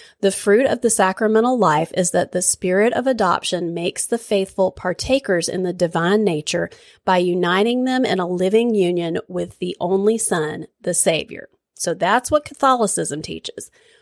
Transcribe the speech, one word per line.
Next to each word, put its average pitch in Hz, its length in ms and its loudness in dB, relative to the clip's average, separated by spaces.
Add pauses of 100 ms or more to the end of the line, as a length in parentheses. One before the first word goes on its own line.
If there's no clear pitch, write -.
(220)
The 196 100 2
fruit 214 320 2
of 247 160 0
the 233 80 2
sacramental 220 720 2
life 160 360 2
is 180 180 0
that 175 200 0
the 180 80 -2
Spirit 196 540 0
of 254 120 -2
adoption 180 680 0
makes - 320 -4
the - 100 -2
faithful 190 560 0
partakers 185 760 -2
in 185 140 -2
the 180 100 -2
divine 175 500 2
nature 170 460 -2 (340)
by 185 140 4
uniting 185 680 2
them 254 220 0
in 185 120 0
a 175 80 -2
living 196 480 2
union 175 440 0 (100)
with 180 300 -8
the 180 200 -6
only 196 380 0
Son, 165 500 -4 (140)
the 175 140 -4
Savior. - 560 -2 (240)
So - 180 -4
that's 196 380 0
what 302 160 0
Catholicism 208 760 0
teaches. - 500 -12 (320)